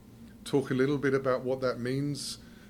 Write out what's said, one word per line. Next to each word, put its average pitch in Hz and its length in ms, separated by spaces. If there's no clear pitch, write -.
talk 139 260
a - 20
little 135 240
bit 135 160
about 131 280
what 127 200
that 123 180
means, 135 600